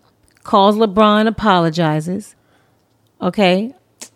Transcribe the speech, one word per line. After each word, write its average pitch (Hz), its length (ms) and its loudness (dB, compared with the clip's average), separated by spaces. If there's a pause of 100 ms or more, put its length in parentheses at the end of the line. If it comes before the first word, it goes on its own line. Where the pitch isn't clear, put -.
(420)
calls 208 340 2
LeBron, 214 520 2
apologizes, 170 1080 -2 (880)
okay, 202 500 0 (440)